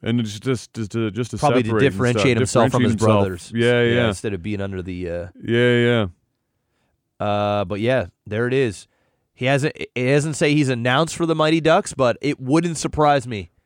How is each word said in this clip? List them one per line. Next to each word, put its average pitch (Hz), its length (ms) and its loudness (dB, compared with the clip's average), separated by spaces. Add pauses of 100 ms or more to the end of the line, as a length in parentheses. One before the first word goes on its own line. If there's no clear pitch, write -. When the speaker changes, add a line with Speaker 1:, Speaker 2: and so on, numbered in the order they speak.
Speaker 1:
and 117 220 0
just, 104 180 -10
just, 131 320 -4
just 110 180 -8
to, 113 180 -2
just 113 220 -8
to 110 60 -8
Speaker 2:
Probably 127 240 2
to 110 60 -2
Speaker 1:
separate 113 160 2
and 143 80 2
Speaker 2:
differentiate 120 440 2
Speaker 1:
stuff. - 20 0
Speaker 2:
himself 120 340 2
from 127 120 2
his 117 100 2
Speaker 1:
Differentiate 107 320 2
himself. 90 240 -10
Speaker 2:
brothers. - 40 -18
Speaker 1:
Yeah, 120 280 2 (200)
yeah. 117 60 2
Speaker 2:
Instead 104 240 -6
of 90 100 -8
being 101 200 -6
under 98 200 -8
the, 90 280 -8
uh, 87 160 -6 (160)
Speaker 1:
Yeah, 120 640 2 (1120)
yeah. 101 60 -4
Speaker 2:
uh, 104 400 -2
but 101 140 -6
yeah, 117 260 0 (200)
there 107 200 -4
it 123 80 -2
is. 127 320 -2 (480)
He 123 120 -10
hasn't, 139 300 0
it - 180 -12 (180)
doesn't 147 220 0
say 147 200 2
he's 143 160 2
announced 127 460 0
for 170 100 -2
the 160 80 2
Mighty 156 260 2
Ducks, 160 320 2
but 127 300 2
it 143 180 -4
wouldn't 160 380 0
surprise 143 480 2
me. 104 240 -10 (160)